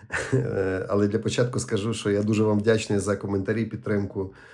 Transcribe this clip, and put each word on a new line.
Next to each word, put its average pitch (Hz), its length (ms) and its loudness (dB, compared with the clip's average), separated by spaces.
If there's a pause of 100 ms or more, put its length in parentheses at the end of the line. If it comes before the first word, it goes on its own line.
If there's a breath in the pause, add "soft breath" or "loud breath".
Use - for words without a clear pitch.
(340 loud breath)
Е, 95 540 0
але 101 200 4
для 104 100 0
початку 123 400 0
скажу, 110 360 -2
що 107 160 -2
я 101 120 2
дуже 107 200 2
вам 107 160 4
вдячний 107 400 2
за 98 180 0
коментарі, 104 480 -2
підтримку, 101 720 -4 (200 loud breath)